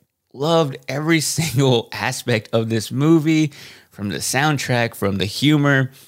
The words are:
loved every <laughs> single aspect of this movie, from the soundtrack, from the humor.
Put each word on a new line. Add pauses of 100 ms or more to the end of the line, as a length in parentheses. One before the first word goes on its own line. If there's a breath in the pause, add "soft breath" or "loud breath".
(320)
loved (100)
every
<laughs>
single
aspect
of
this
movie, (380 loud breath)
from
the
soundtrack,
from
the
humor. (180 loud breath)